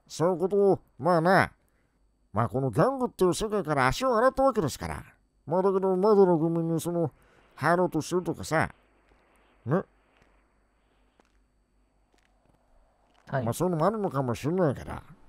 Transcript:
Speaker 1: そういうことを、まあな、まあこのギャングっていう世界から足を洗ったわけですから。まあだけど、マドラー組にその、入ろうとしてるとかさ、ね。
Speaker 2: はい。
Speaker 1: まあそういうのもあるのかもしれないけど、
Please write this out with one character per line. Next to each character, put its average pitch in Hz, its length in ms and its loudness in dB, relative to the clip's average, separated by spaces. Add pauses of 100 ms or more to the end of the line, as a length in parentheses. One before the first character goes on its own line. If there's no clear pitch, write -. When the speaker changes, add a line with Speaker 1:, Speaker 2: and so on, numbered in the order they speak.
Speaker 1:
そ - 220 -4
う 185 60 0
い - 20 -4
う 151 40 -8
こ 180 100 -2
と 196 80 -2
を、 196 220 4 (180)
ま 170 200 0
あ 160 40 2
な、 170 300 4 (800)
ま 104 120 0
あ 113 60 -2
こ 131 120 -4
の 135 80 -2
ギ 117 100 -4
ャ 214 100 4
ン 269 100 -6
グ - 80 -2
っ - 20 -2
て - 140 -2
い 180 40 4
う 170 60 2
世 214 160 -6
界 202 140 -4
か 151 100 -4
ら - 140 2
足 135 180 -2
を 254 120 2
洗 240 100 4
っ 254 60 2
た 262 100 0
わ 269 100 4
け 214 80 -2
で 147 80 0
す - 80 -10
か 85 100 -10
ら。 73 160 -10 (440)
ま 165 120 -2
あ - 40 0
だ 196 100 2
け 190 60 0
ど、 190 160 0
マ 202 200 4
ド 196 100 8
ラ 180 100 4
ー 151 40 2
組 165 240 -2
に 165 160 -2
そ 170 120 -8
の、 170 200 -2 (440)
入 165 220 0
ろ 180 80 2
う 156 40 -2
と 156 120 -4
し - 80 -8
て 175 60 -4
る 180 80 -2
と 160 120 -6
か 185 80 -14
さ、 151 260 -2 (960)
ね。 139 160 -2 (3500)
Speaker 2:
は 135 140 -4
い。 - 20 -6
Speaker 1:
ま 113 60 -4
あ 117 40 -2
そ 170 120 -4
う 185 40 0
い - 20 -2
う - 0 -
の 160 80 -2
も 156 60 2
あ 202 60 2
る 226 60 -6
の 196 120 -4
か 139 120 -4
も 123 140 -4
し - 100 -8
れ 165 80 -2
な 180 180 2
い 101 40 -4
け - 80 -14
ど、 - 80 -14 (380)